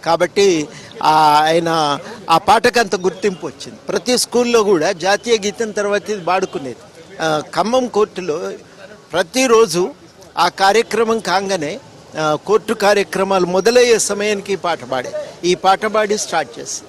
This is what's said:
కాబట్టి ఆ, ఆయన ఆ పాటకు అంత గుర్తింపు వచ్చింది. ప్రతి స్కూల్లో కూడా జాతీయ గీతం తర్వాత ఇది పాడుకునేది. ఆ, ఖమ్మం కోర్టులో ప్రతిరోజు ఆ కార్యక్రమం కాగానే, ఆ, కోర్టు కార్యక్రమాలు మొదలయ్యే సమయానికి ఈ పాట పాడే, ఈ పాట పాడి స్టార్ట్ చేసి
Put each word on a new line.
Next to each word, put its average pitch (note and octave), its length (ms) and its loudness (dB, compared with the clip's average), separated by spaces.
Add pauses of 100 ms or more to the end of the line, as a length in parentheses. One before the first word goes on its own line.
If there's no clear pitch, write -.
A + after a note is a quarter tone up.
కాబట్టి E3+ 640 2 (360)
ఆ, D3+ 400 6
ఆయన D#3+ 560 2 (300)
ఆ E3 80 6
పాటకు A#3 420 4
అంత G#3+ 160 0
గుర్తింపు F#3 520 -4
వచ్చింది. - 300 -14 (120)
ప్రతి A#3+ 280 0
స్కూల్లో A#3 460 2
కూడా F#3 280 2
జాతీయ G3+ 460 0
గీతం G#3 340 -4
తర్వాత G3+ 380 -4
ఇది G3+ 160 -6
పాడుకునేది. E3+ 500 -4 (460)
ఆ, D#3 200 -2 (140)
ఖమ్మం A#3 320 0
కోర్టులో F#3+ 640 -4 (640)
ప్రతిరోజు G#3+ 760 2 (480)
ఆ E3+ 100 2
కార్యక్రమం A3 720 0
కాగానే, F#3+ 600 -4 (400)
ఆ, D3+ 260 0
కోర్టు G#3+ 280 0
కార్యక్రమాలు F#3+ 720 0
మొదలయ్యే A3 540 4
సమయానికి G3+ 540 -4
ఈ - 20 -2
పాట D#3+ 280 -4
పాడే, B2+ 280 -6 (340)
ఈ F3+ 100 2
పాట F#3+ 300 2
పాడి G#3+ 320 0
స్టార్ట్ D#3 420 -6
చేసి - 300 -12